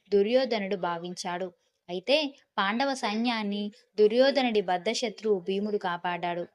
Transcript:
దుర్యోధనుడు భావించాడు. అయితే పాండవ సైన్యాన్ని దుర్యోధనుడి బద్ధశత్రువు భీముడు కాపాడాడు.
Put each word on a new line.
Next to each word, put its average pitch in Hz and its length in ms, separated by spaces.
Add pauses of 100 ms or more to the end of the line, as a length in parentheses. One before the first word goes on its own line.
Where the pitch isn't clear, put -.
(120)
దుర్యోధనుడు 208 640
భావించాడు. 175 760 (360)
అయితే 269 460 (200)
పాండవ 233 400
సైన్యాన్ని 214 760 (240)
దుర్యోధనుడి 240 680
బద్ధశత్రువు 196 760
భీముడు 202 380
కాపాడాడు. 175 760